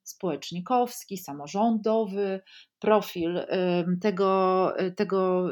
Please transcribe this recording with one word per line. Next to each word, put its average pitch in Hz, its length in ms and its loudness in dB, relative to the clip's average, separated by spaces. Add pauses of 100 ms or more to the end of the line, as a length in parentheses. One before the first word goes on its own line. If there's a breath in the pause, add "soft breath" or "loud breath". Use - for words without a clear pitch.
społecznikowski, 190 1120 -4
samorządowy 196 1200 -2 (380 loud breath)
profil, 180 580 2
em, 180 640 0
tego, 190 760 2
e, 185 140 -2
tego 185 600 0